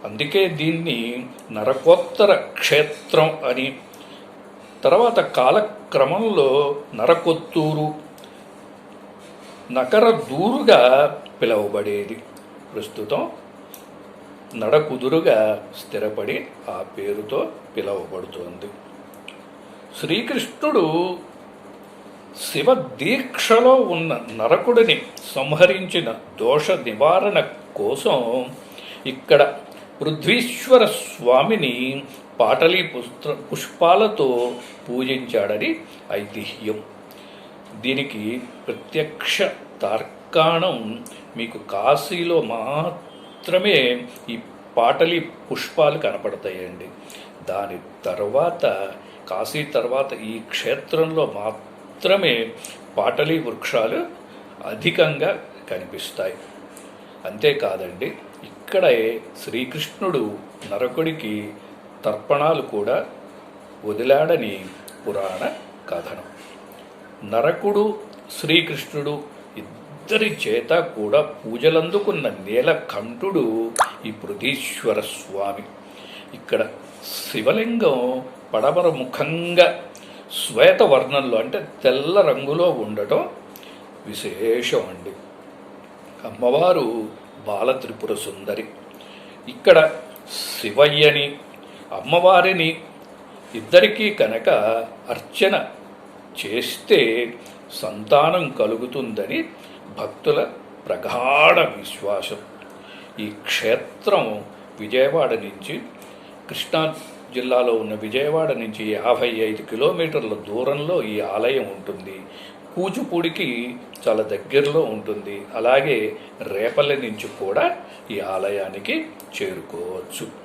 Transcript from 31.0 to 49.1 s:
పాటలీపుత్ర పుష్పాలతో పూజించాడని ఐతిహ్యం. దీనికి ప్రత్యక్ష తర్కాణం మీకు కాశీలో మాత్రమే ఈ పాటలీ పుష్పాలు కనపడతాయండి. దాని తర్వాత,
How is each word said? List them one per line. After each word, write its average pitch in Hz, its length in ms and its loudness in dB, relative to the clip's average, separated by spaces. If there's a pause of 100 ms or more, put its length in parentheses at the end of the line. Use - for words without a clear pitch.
పాటలీపుత్ర 147 920 2
పుష్పాలతో 165 1200 2 (360)
పూజించాడని 123 840 -2 (360)
ఐతిహ్యం. 107 720 -8 (1000)
దీనికి 123 600 -4 (260)
ప్రత్యక్ష - 720 -4 (400)
తర్కాణం 123 1200 -2 (320)
మీకు 113 200 -8
కాశీలో 147 840 0
మాత్రమే 139 1600 -2 (240)
ఈ 113 100 -8 (380)
పాటలీ 160 420 4
పుష్పాలు - 800 -2
కనపడతాయండి. 95 880 -6 (640)
దాని 95 280 -4 (280)
తర్వాత, 104 840 0 (380)